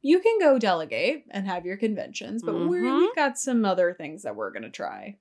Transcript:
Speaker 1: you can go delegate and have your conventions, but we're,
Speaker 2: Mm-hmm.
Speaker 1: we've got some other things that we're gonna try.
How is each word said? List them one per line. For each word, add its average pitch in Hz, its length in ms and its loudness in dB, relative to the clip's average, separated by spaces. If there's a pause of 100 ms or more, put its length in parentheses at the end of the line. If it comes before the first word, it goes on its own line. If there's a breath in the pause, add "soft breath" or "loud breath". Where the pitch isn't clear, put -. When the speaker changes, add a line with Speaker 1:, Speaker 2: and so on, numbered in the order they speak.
Speaker 1:
you 320 180 6
can 453 200 4
go 285 200 6
delegate 180 720 0
and 196 160 -4
have 180 180 -4
your 190 120 -6
conventions, 220 640 -6
but - 120 -2
we're, 349 260 0
Speaker 2:
Mm-hmm. 269 160 0
Speaker 1:
we've 403 180 2
got 277 220 0
some 240 280 0
other 180 280 2
things 156 300 -12
that 104 120 -6
we're 101 160 -6
gonna 110 180 -12
try. 101 520 -10